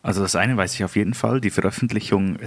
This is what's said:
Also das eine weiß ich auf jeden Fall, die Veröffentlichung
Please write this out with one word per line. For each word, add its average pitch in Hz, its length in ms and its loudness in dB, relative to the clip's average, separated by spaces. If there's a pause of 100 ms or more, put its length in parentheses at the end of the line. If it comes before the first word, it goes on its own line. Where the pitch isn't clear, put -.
Also 98 180 0
das 92 140 0
eine 113 220 2
weiß 92 180 0
ich 101 80 -2
auf 92 140 -2
jeden 107 160 2
Fall, 123 260 0
die 107 100 0
Veröffentlichung 95 960 0